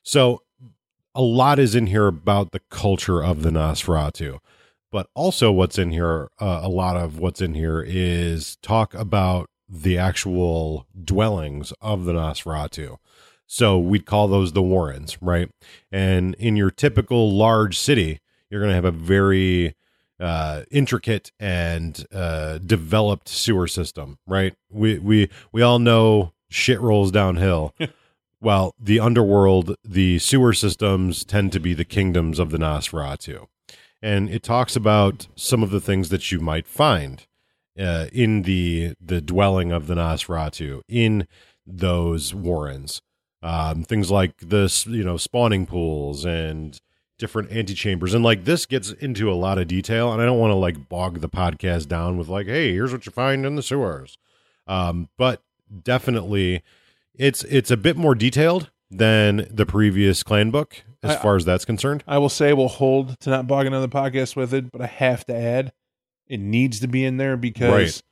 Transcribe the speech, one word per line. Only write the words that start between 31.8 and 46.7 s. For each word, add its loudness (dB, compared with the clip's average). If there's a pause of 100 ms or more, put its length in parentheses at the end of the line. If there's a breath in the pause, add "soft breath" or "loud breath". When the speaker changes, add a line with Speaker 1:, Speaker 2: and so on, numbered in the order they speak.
Speaker 1:
kingdoms 0
of -2
the -2
Nosferatu. -6 (560 loud breath)
And 0
it -6
talks 0
about 2
some 0
of -2
the 0
things -2
that -4
you -2
might -4
find, 0 (540)
uh, -4
in 0
the, -2 (100)
the -4
dwelling 2
of -4
the -2
Nosferatu, -4
in 0 (380 soft breath)
those -2
warrens. -6 (400)
Um, -4
things -2
like 2
the 2
s-, -2
you -4
know, -2
spawning 0
pools -6
and -6 (380)